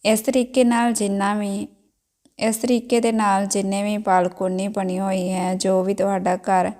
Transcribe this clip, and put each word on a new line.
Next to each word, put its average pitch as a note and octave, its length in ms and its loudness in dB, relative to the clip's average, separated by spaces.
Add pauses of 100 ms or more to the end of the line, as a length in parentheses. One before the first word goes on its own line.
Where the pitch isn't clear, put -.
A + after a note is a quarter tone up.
ਇਸ G#3+ 160 2
ਤਰੀਕੇ B3+ 440 2
ਨਾਲ A#3+ 280 2
ਜਿੰਨਾ G3+ 420 0
ਵੀ, G3+ 320 -4 (720)
ਇਸ A3 180 -2
ਤਰੀਕੇ A#3+ 440 0
ਦੇ A3+ 120 2
ਨਾਲ G3+ 340 2
ਜਿੰਨੇ G3 360 -2
ਵੀ G#3 160 -2
ਬਾਲਕੋਨੀ F#3 680 0
ਬਣੀ F#3+ 320 -4
ਹੋਈ F#3+ 300 -2
ਹੈ, F#3 240 -2
ਜੋ F#3+ 280 2
ਵੀ G3 120 -2
ਤੁਹਾਡਾ F#3 420 0
ਘਰ F#3 440 0